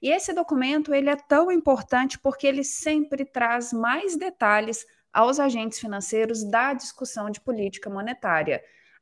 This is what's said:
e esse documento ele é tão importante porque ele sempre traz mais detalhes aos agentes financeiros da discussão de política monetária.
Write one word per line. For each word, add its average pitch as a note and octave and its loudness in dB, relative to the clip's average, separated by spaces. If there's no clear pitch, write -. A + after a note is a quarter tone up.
e C4+ 0
esse F#4 0
documento D4+ 0
ele C#4 4
é C#4+ 2
tão D4+ 2
importante C4+ 2
porque C4+ 0
ele C#4 0
sempre D4 -2
traz A#3+ -2
mais C#4 -2
detalhes A3 0
aos B3+ 4
agentes A#3 0
financeiros A3 -2
da A#3 2
discussão A#3 -8
de G#3 -8
política G#3 -6
monetária. G3 -2